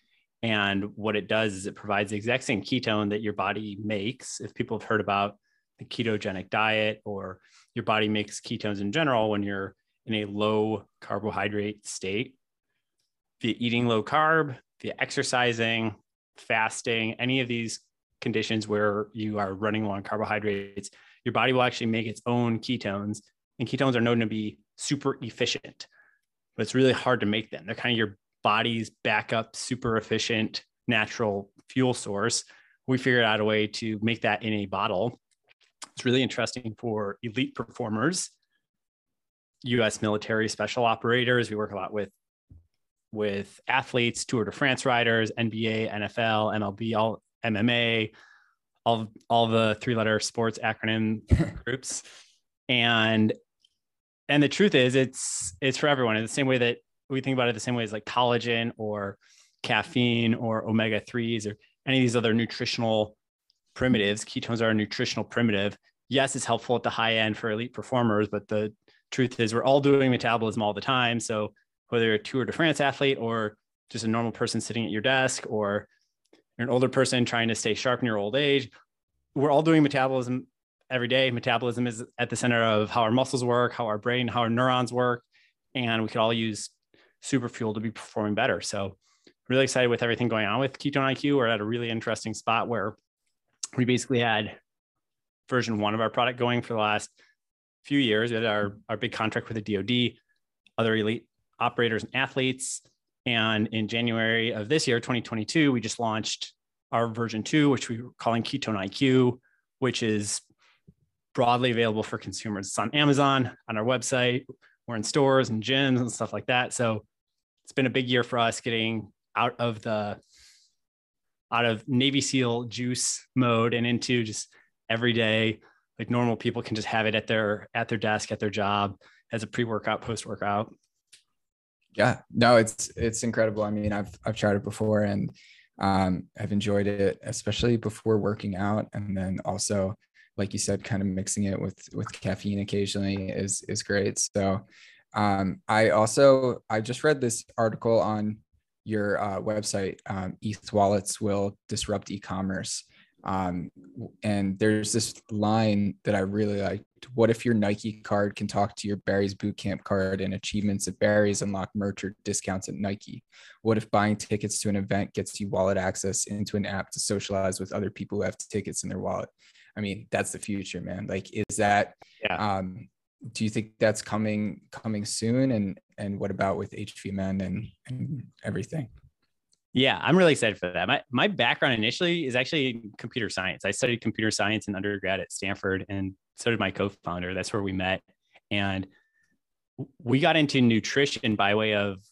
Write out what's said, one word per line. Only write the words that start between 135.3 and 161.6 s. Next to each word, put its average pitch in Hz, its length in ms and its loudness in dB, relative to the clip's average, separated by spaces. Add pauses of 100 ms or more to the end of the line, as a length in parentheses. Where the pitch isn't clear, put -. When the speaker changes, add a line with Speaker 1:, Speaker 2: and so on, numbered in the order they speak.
Speaker 2:
um, 95 460 2 (140)
I've 107 140 -4
enjoyed 101 340 2
it, 101 360 2
especially 113 560 0
before 110 400 0
working 101 380 -2
out. 101 360 0
And 104 240 -6
then 92 280 -2
also, 98 500 -2 (420)
like 101 160 -2
you 107 60 -4
said, 101 260 -2
kind 98 160 -2
of 101 80 0
mixing 98 360 -2
it 98 160 -2
with, - 180 -6 (160)
with - 180 -6
caffeine 101 460 -4
occasionally 98 720 -2
is, 98 380 -4
is 104 140 -4
great. 101 360 0
So, 98 480 0 (480)
um, 98 540 2
I 110 220 6
also, 127 800 6
I 110 120 0
just 120 240 -4
read 151 160 4
this 120 240 -2 (120)
article 113 440 2
on 107 380 -2 (460)
your, 104 340 0
uh, 98 220 -2
website, 104 640 -2
um, 95 380 -4
"eth 104 260 -6
wallets 101 480 4
will 101 380 -2 (140)
disrupt 104 400 -4
e-commerce." 95 720 -6 (380)
Um, 90 480 -2 (240)
w-, 120 180 -12 (100)
and 101 360 0
there's 107 340 2
this - 220 -2 (160)
line 104 640 2 (100)
that 104 100 2
I 98 40 2
really 101 420 0
liked. 95 240 -4 (300)
"What 117 160 6
if 113 160 0
your 117 80 4
Nike 104 480 0
card 101 340 0
can 104 100 -4
talk 101 300 0
to - 120 -6
your 98 100 -2
Barry's 98 360 0
Boot 104 220 -4
Camp - 280 -4
card 98 360 0
and 98 140 -2
achievements 98 520 -2
at 95 120 -8
Barry's 104 420 4
unlock 101 340 -4